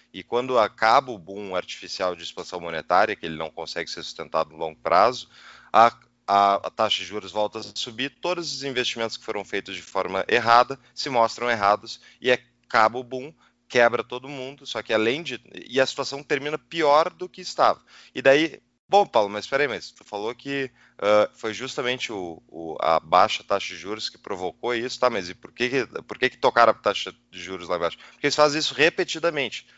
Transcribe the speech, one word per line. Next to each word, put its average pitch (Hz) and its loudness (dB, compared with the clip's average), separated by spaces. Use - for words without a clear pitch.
E 92 -12
quando 123 -2
acaba 113 4
o 110 -10
boom 95 -8
artificial 90 -4
de 82 -14
expansão 90 -10
monetária, 87 0
que - -10
ele 80 -6
não 78 -6
consegue 82 -8
ser 80 -12
sustentado 78 -4
no 80 -20
longo 80 -8
prazo, 104 2
a, 113 8
a, 101 4
a - -2
taxa 110 -2
de 95 -10
juros 95 -10
volta 107 -4
a 107 -10
subir, 127 -8
todos 170 -6
os 135 -10
investimentos 117 -4
que - -20
foram 101 -6
feitos 98 -8
de 87 -12
forma 92 -4
errada 120 4
se - -8
mostram 117 0
errados 104 0
e 123 0
acaba 117 0
o 131 -6
boom, 131 -12
quebra 117 4
todo 127 -10
mundo, 139 -12
só 113 -8
que 113 -4
além 117 0
de, 135 -10
e 123 -2
a 131 4
situação 139 -6
termina 147 -4
pior 160 2
do 180 -12
que - -20
estava. 123 0
E 131 -8
daí, 143 4
bom, 202 4
Paulo, 104 2
mas 104 -8
peraí, 139 0
mas 101 -10
tu - -20
falou 107 -6
que, 139 -8
ah, 104 4
foi 110 -8
justamente 123 -6
o, 85 -10
o, 80 -12
a 80 2
baixa 90 2
taxa 98 -2
de 92 -12
juros 98 -10
que - -16
provocou 95 -6
isso, 120 -6
tá? 123 2
Mas 98 -4
e 90 -10
por - -20
que 120 -2
que, 127 -4
por - -14
que 131 2
que - -12
tocaram 117 6
a - 4
taxa - -4
de 90 -18
juros 90 -10
lá 90 -2
embaixo? 82 -2
Porque - -4
eles 135 -2
fazem 151 4
isso - -4
repetidamente. 156 -2